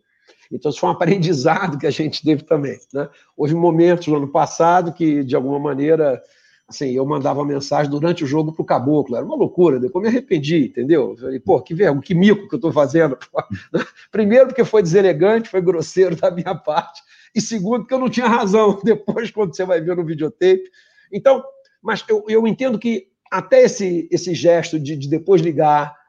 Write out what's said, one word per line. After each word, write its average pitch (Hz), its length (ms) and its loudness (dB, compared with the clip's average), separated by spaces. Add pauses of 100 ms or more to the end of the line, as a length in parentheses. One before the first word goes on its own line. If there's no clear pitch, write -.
(520)
Então, 147 180 -4
isso 135 80 -8
foi 180 120 -2
um - 20 0
<laughs> - 20 -2
aprendizado 165 840 0
que 120 80 -4
a 147 40 0
gente 151 320 -4
teve 151 200 0
também, 139 360 -2 (140)
né? 143 160 -6 (280)
Houve 151 180 -2
momentos 170 540 2
no 151 80 2
ano 139 120 -2
passado 170 640 2
que, 147 320 0
de 131 100 -4
alguma 139 240 -2
maneira, 143 640 0 (460)
assim, 139 220 -8
eu 131 160 -2
mandava 143 380 -2
mensagem 143 460 -2
durante 160 320 -4
o 143 40 -4
jogo 156 260 -2
pro 160 120 -6
Caboclo. 139 520 0
Era 127 80 -4
uma 254 100 -8
loucura, 170 460 2
depois 127 220 -4
me 220 60 0
arrependi, 165 580 0
entendeu? 127 440 0
Eu 107 60 -12
falei, 131 240 -10
"Pô, 156 200 2
que - 140 -12
vergonha, 156 280 0
que - 120 -4
mico 196 340 4
que - 60 -10
eu 127 60 -4
tô 160 100 -2
fazendo." 143 460 2 (460)
<laughs> - 500 -8
Primeiro 226 360 6
porque 240 140 0
foi 208 200 2
deselegante, 190 680 2
foi 190 140 -2
grosseiro 175 520 0
da 185 160 0
minha 180 240 -6
parte, - 480 -6 (320)
e 226 60 -2
segundo 220 400 -2
porque 254 140 -8
eu 262 40 2
não 254 120 -2
tinha 247 180 -2
razão, 214 520 2
<laughs> - 40 -8
depois 214 460 -2
quando 208 260 -4
você 185 80 -2
vai 180 160 0
ver 175 160 -4
no 175 80 -4
videotape. 170 600 0 (460)
Então, 254 320 2 (400)
mas 202 260 -6
eu, 214 200 0
eu 220 180 2
entendo 247 320 -2
que 233 300 -4 (220)
até 190 320 4
esse, 180 480 0
esse 170 240 -2
gesto 160 440 0
de, 151 180 -8
de 139 120 -8
depois 160 340 2
ligar, 147 540 0 (120)